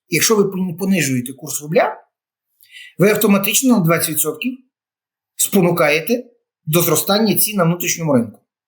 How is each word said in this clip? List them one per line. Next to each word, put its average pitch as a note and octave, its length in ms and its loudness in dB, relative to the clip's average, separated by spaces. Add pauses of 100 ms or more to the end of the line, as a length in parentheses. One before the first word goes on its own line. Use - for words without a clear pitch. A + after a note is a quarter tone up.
Якщо E3+ 280 0
ви G3+ 80 4
пон-, F#3 340 -4
понижуєте C3+ 540 -2
курс D3 300 -12
рубля, D3+ 340 0 (1000)
ви G3 120 4
автоматично G#3+ 680 2
на E3+ 60 0
двадцять D#3+ 260 0
відсотків D#3 420 -4 (840)
спонукаєте E3+ 880 0 (420)
до D#3+ 140 0
зростання G3 540 0
цін G#3 220 -2
на F3+ 80 2
внутрішньому E3+ 480 -2
ринку. A2+ 280 -2 (280)